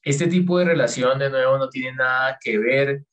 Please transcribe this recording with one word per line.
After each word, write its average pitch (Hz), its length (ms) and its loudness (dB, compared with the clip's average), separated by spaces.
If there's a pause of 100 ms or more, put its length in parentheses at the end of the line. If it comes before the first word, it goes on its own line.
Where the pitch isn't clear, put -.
Este 147 240 0
tipo 180 320 2
de 180 60 2
relación, 135 520 0
de 139 140 -2
nuevo, 131 260 2
no 135 120 -2
tiene 131 260 -8
nada 131 440 -2
que 110 200 -4
ver 139 520 0